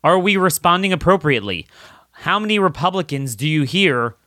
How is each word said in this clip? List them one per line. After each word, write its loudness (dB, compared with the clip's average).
are 4
we 2
responding 0
appropriately? 0
How -2
many 0
Republicans -2
do -4
you 0
hear 0